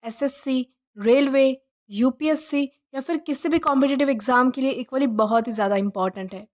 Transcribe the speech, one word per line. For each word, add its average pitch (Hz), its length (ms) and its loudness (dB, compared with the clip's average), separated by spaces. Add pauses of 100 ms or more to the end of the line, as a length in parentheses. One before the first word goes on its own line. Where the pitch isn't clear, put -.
एसएससी, 254 600 -4 (320)
रेलवे, 269 640 4 (280)
यूपीएससी 277 800 0 (240)
या 269 60 -6
फिर 320 160 -4
किसी 311 320 -4
भी 320 100 2
कॉम्पिटिटिव 277 520 2
एग्जाम 254 400 2
के 262 100 -6
लिए 262 100 0
इक्वली 262 360 -4
बहुत 220 420 0
ही 240 40 -6
ज़्यादा 202 240 0
इंपॉर्टेंट 196 580 -4
है। 202 200 -16